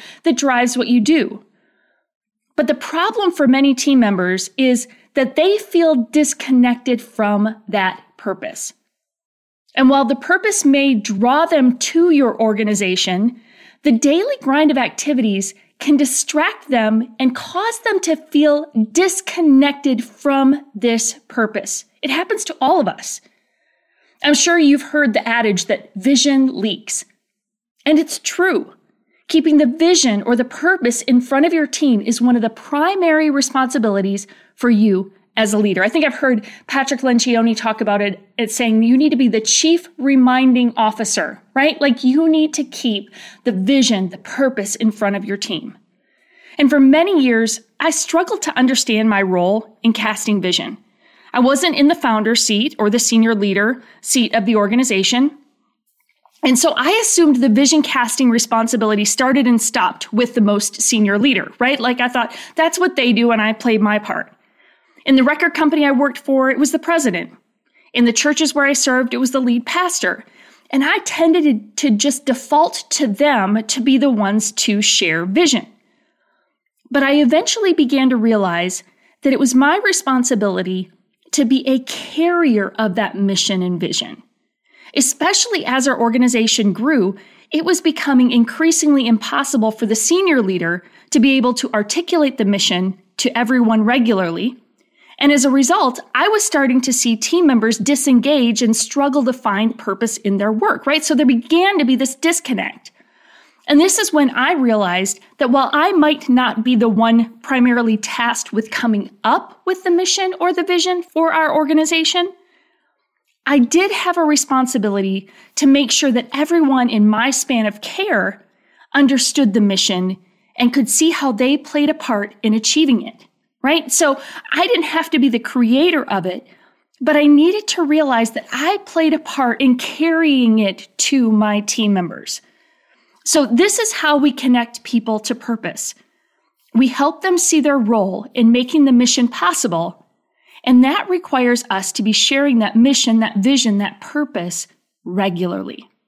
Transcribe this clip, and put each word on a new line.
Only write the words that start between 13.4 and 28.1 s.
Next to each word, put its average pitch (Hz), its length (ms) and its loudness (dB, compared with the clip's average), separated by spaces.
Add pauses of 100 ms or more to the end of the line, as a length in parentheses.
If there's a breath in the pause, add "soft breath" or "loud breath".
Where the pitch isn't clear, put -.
the 294 100 4
daily 330 480 2
grind 294 300 2
of 262 60 0
activities 226 760 -2 (260 soft breath)
can 285 160 0
distract 302 720 -2
them 220 500 0
and 262 160 0
cause 440 520 -8
them 403 160 -2
to 339 160 -2
feel 294 520 0 (220)
disconnected 285 1120 2
from 277 720 -2
this 226 420 -2 (120)
purpose. - 560 -6 (160)
It - 80 -6
happens 370 360 -4
to - 140 -12
all 311 200 2
of 220 80 0
us. - 340 -10 (1040)
I'm 294 100 2
sure 339 260 2
you've 285 220 4
heard 285 320 -2
the - 140 -2
adage 226 380 0
that - 300 -6
vision 262 640 2
leaks. - 460 -8 (800)
And 302 120 4
it's 320 220 -2